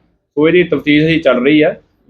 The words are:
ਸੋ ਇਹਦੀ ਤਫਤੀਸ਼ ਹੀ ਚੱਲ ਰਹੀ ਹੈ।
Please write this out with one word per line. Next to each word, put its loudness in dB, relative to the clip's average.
ਸੋ 0
ਇਹਦੀ 2
ਤਫਤੀਸ਼ -2
ਹੀ -2
ਚੱਲ 0
ਰਹੀ 2
ਹੈ। -2